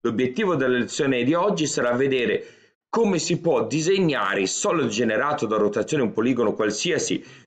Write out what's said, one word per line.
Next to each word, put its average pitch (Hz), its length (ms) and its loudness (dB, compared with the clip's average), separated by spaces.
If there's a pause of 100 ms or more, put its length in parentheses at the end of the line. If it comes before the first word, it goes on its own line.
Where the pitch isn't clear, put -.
l'obiettivo 127 540 0
della 127 240 2
lezione 123 440 0
di 143 120 2
oggi 175 320 0
sarà 123 240 0
vedere 127 560 0 (420)
come 202 300 2
si - 220 -2
può 123 260 2
disegnare 143 760 0
il 95 60 0
solido 165 400 0
generato 117 580 0
da 107 120 0
rotazione, 104 440 0
un 104 120 0
poligono 113 420 0
qualsiasi. 110 680 -2 (240)